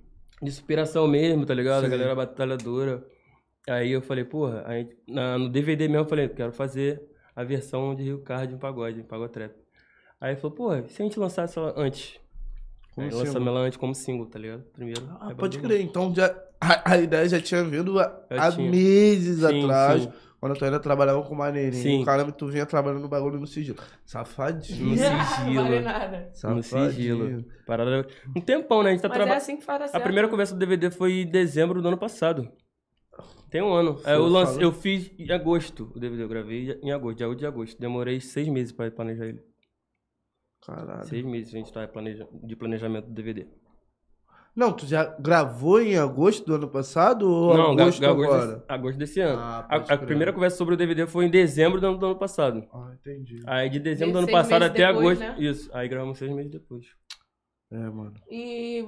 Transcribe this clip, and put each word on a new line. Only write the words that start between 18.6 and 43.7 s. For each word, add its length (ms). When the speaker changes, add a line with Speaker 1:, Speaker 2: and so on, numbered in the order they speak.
Speaker 2:
meses 680
Speaker 1:
Sim, 240
Speaker 2:
atrás, 400
Speaker 1:
sim. 100
Speaker 2:
quando 160
tu 80
ainda 160
trabalhava 420
com 100
o 60
Maneirinho. 440
Speaker 1:
Sim. 220
Speaker 2:
Caramba, 280
tu 160
vinha 180
trabalhando 360
no 60
bagulho 300
no 80
sigilo. 320
Safadinho. 840
Speaker 1:
No 100
Speaker 3:
<laughs> 40
Não 240
Speaker 1:
sigilo. 380
Speaker 3:
vale 180
nada. 480
Speaker 1:
No 360
Speaker 2:
Safadinho. 260
Speaker 1:
sigilo. 540
Parada, 440
um 40
tempão, 420
né? 80
A 20
gente 100
tá 60
Speaker 3:
Mas 100
Speaker 1:
traba-, 160
Speaker 3:
é 20
assim 200
que 80
faz 180
Speaker 1:
a 60
Speaker 3:
certo. 140
Speaker 1:
primeira 260
conversa 260
do 40
D 80
V 100
D 140
foi 300
em 100
dezembro 500
do 60
ano 100
passado. 540
Tem 140
um 100
ano. 260
Speaker 2:
Foi, 140
Speaker 1:
Aí 60
eu 80
lance-, 280
Speaker 2:
fala. 100
Speaker 1:
eu 80
fiz 440
em 140
agosto 640
o 60
D 100
V 60
D, 80
eu 40
gravei 540
em 80
agosto, 280
dia 100
oito 100
de 80
agosto. 340
Demorei 400
seis 280
meses 240
pra 180
planejar 360
ele. 140
Speaker 2:
Caralho. 400
Speaker 1:
Seis 180
meses 300
a 40
gente 140
tá 160
planeja-, 440
de 240
planejamento 500
do 60
D 100
V 120
D. 120